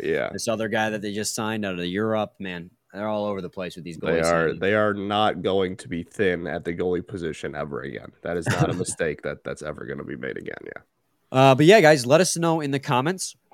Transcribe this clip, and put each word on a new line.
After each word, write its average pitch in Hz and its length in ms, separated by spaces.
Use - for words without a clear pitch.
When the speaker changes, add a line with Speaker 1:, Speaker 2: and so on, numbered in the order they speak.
Speaker 1:
Yeah. 73 320
Speaker 2:
this 98 160
other 110 200
guy 110 220
that 107 120
they 104 100
just 104 220
signed 110 300
out 95 140
of 87 60
Europe. 107 540
Man, 87 320
they're 104 140
all 107 180
over 101 140
the 87 100
place 90 240
with 85 100
these 82 140
Speaker 1:
They - 80
Speaker 2:
goalie 82 180
Speaker 1:
are, 82 260
Speaker 2:
signings. - 100
Speaker 1:
they 98 140
are 107 200
not 101 480
going 95 360
to - 100
be 85 160
thin 90 420
at 80 180
the 87 100
goalie 90 320
position 80 500
ever 71 260
again. 64 300
That 87 140
is 85 100
not 90 240
a - 20
Speaker 2:
<laughs> 90 120
Speaker 1:
mistake 80 380
that, 71 220
that's 69 180
ever 71 220
gonna 69 200
be 69 120
made 60 220
again, 50 160
yeah. 50 180
Speaker 2:
Uh, 135 240
but 147 100
yeah, 214 140
guys, 151 260
let 147 140
us 175 160
know 165 240
in 143 100
the 139 80
comments, 139 560